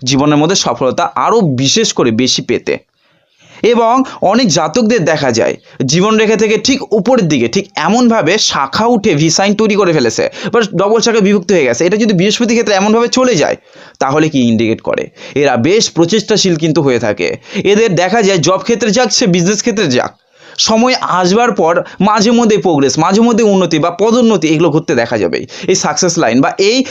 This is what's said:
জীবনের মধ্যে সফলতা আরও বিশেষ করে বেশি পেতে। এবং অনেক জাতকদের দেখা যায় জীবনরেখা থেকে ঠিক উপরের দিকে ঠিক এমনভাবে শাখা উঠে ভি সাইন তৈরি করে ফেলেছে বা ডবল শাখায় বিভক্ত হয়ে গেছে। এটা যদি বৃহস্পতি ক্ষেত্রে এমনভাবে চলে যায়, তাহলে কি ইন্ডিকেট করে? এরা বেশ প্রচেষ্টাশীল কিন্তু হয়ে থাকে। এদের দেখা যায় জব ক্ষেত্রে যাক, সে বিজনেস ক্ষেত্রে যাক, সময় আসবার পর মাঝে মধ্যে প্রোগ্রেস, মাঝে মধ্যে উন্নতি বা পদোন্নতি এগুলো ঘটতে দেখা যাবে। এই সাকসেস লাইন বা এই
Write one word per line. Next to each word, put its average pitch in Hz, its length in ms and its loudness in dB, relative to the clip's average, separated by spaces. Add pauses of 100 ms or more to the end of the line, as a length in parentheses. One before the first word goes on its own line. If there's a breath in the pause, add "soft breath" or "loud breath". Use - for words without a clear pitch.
জীবনের 139 340 2
মধ্যে 160 180 2
সফলতা 131 600 -2
আরও 185 260 0
বিশেষ 143 520 0
করে 131 180 0
বেশি 123 300 -2
পেতে। 95 360 -4 (840 soft breath)
এবং 233 400 2 (180 loud breath)
অনেক 220 260 2
জাতকদের 180 580 0
দেখা 147 260 0
যায় 98 260 0 (280 loud breath)
জীবনরেখা 214 500 2
থেকে 214 220 0
ঠিক 254 360 -2
উপরের 220 340 2
দিকে 127 200 0
ঠিক - 280 -4
এমনভাবে 208 600 0
শাখা 160 480 -2
উঠে 226 300 0
ভি 160 140 0
সাইন 196 240 0
তৈরি 214 220 0
করে 190 180 2
ফেলেছে 131 360 0 (240 loud breath)
বা 240 80 2 (140)
ডবল 202 260 0
শাখায় 226 200 0
বিভক্ত 202 300 0
হয়ে 170 120 2
গেছে। 123 220 0
এটা 190 120 0
যদি 220 160 0
বৃহস্পতি 208 400 0
ক্ষেত্রে 214 220 0
এমনভাবে 214 320 2
চলে 247 280 0
যায়, 143 200 0 (440 loud breath)
তাহলে 151 300 0
কি 139 120 -2
ইন্ডিকেট 113 400 0
করে? - 260 -4 (280 loud breath)
এরা 139 220 0
বেশ 180 340 0
প্রচেষ্টাশীল 180 640 0
কিন্তু 156 260 0
হয়ে 127 180 2
থাকে। 104 380 -4 (260 loud breath)
এদের 208 320 2
দেখা 185 260 0
যায় 196 160 2
জব 175 200 0
ক্ষেত্রে 220 340 -2
যাক, 247 200 0
সে 247 160 0
বিজনেস 180 340 0
ক্ষেত্রে 208 260 -2
যাক, 123 260 -2 (440 loud breath)
সময় 233 440 0
আসবার 185 500 0
পর 175 320 0 (180 loud breath)
মাঝে 214 300 2
মধ্যে 233 260 2
প্রোগ্রেস, 143 420 0
মাঝে 190 220 2
মধ্যে 233 220 2
উন্নতি 185 360 2
বা 156 120 0
পদোন্নতি 220 560 2
এগুলো 160 220 2
ঘটতে 151 260 -2
দেখা 117 220 -2
যাবে। 87 280 -2 (220 loud breath)
এই 190 80 2
সাকসেস 170 420 -2
লাইন 123 240 2
বা 135 160 0
এই 226 340 2